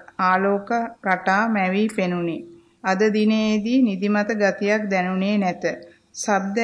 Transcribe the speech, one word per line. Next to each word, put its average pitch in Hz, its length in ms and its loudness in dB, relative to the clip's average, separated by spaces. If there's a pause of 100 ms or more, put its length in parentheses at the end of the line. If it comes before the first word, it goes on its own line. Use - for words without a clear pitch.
(160)
ආලෝක 196 540 0 (320)
රටා 190 460 2
මැවී 202 420 0
පෙනුනි. 175 480 -2 (420)
අද 190 300 -2
දිනේදී 214 720 2
නිදිමත 208 520 0
ගතියක් 208 520 0
දැනුනේ 190 520 0
නැත. 185 260 -2 (460)
ශබ්ද 196 540 -2